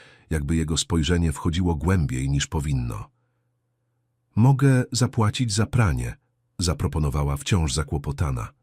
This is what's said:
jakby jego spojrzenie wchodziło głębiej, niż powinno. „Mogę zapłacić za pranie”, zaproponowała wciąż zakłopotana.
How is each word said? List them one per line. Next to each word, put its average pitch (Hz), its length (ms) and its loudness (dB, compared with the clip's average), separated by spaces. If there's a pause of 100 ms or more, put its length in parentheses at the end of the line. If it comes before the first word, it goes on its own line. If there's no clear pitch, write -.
(300)
jakby 78 260 -2
jego 80 220 0
spojrzenie 85 540 0
wchodziło 85 440 -2
głębiej, 69 540 0
niż 71 180 -2
powinno. 64 640 -4 (1300)
„Mogę 131 560 4
zapłacić 117 640 0
za 101 120 2
pranie”, 69 520 0 (420)
zaproponowała 73 800 0
wciąż 78 360 0
zakłopotana. 71 760 -4 (140)